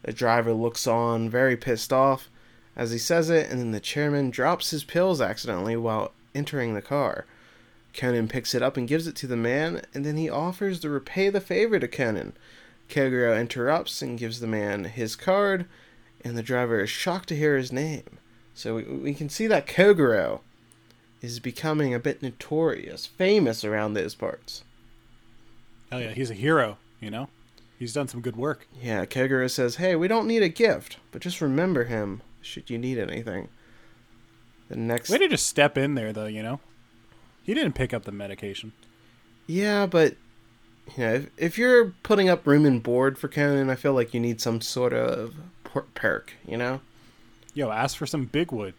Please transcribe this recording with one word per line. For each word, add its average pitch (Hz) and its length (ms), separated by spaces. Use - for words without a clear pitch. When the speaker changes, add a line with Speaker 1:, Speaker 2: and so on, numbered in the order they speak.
Speaker 1:
The 110 100
driver 117 400
looks 113 320
on, 117 440
very 123 280
pissed 117 340
off, 135 380
as 117 160
he 117 60
says 165 320
it, 165 200
and 127 100
then 117 120
the 107 80
chairman 143 500
drops 147 420
his 147 120
pills 175 380
accidentally 107 540
while 110 360
entering 139 400
the 98 60
car. 139 440
Conan 120 340
picks - 260
it 120 80
up 131 160
and 123 100
gives 160 200
it - 100
to 135 100
the 123 80
man, 135 460
and 139 120
then 151 100
he 160 140
offers 180 520
to 151 80
repay 185 400
the 196 120
favor 196 380
to 123 80
Conan. 110 460
Kogoro 123 500
interrupts 127 640
and 123 180
gives 117 200
the 117 80
man 104 360
his 110 320
card, 190 500
and 117 140
the 113 60
driver 120 380
is 107 80
shocked 180 400
to 165 60
hear 147 220
his 127 140
name. 147 480
So 113 220
we, 117 80
we 135 300
can 143 160
see 220 180
that 202 200
Kogoro 131 720
is 120 180
becoming 147 540
a 117 60
bit 135 220
notorious, - 840
famous 185 580
around 107 300
those 92 220
parts. - 480
Speaker 2:
Hell 127 100
yeah, 110 100
he's 120 180
a 110 60
hero, 123 420
you 107 100
know? 120 200
He's 117 140
done 143 160
some 123 120
good 120 140
work. 143 320
Speaker 1:
Yeah, 110 240
Kogoro 131 440
says, 123 280
"Hey, 180 180
we 170 140
don't 220 180
need 226 160
a 170 60
gift, - 480
but - 100
just 175 200
remember 151 440
him 107 360
should - 280
you 117 80
need 127 220
anything." 101 480
The - 80
next 117 340
Speaker 2:
Way 220 80
to 381 120
just - 180
step 147 300
in 139 180
there, 110 180
though, 107 140
you 107 160
know? 127 160
He 214 140
didn't 254 180
pick 131 200
up 113 100
the 104 80
medication. 101 600
Speaker 1:
Yeah, 202 400
but, 165 280
you 127 80
know, 113 120
if, 139 120
if 165 200
you're 240 280
putting 202 260
up 175 160
room 147 220
and 123 160
board 131 340
for - 120
Conan, 139 420
I 127 40
feel 139 180
like 123 200
you 120 60
need 117 200
some 113 220
sort 123 320
of 120 400
per-, - 320
perk, 73 380
you 98 100
know? 123 260
Speaker 2:
Yo, 131 160
ask 117 260
for 151 80
some 135 200
big 160 260
wood. 101 280